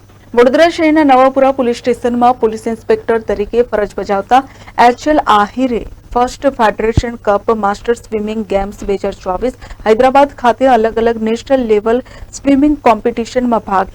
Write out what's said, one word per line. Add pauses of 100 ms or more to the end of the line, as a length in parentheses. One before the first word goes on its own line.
(340)
વડોદરા
શહેરના
નવાપુરા
પોલીસ
સ્ટેશનમાં
પોલીસ
ઇન્સ્પેક્ટર
તરીકે
ફરજ
બજાવતા (460)
એચ
એલ
આહિરે (280)
ફર્સ્ટ
ફેડરેશન
કપ
માસ્ટર
સ્વિમિંગ
ગેમ્સ
બે
હજાર
ચોવીસ (340)
હૈદરાબાદ
ખાતે
અલગ
અલગ
નેશનલ
લેવલ (300)
સ્વિમિંગ
કોમ્પિટિશનમાં
ભાગ